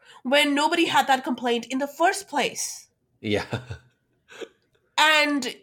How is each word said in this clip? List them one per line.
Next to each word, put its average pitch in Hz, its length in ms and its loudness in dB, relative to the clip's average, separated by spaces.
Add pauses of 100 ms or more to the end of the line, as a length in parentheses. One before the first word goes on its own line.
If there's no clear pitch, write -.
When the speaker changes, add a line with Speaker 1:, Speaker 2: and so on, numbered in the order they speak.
(240)
Speaker 1:
when 285 320 2
nobody 311 300 2
had 285 220 2
that 254 160 2
complaint 240 460 -2
in 262 80 -4
the 277 100 -4
first 370 400 -2
place. - 600 -6 (340)
Speaker 2:
Yeah. 104 300 -2
<laughs> 123 40 -6 (1400)
Speaker 1:
And 294 640 2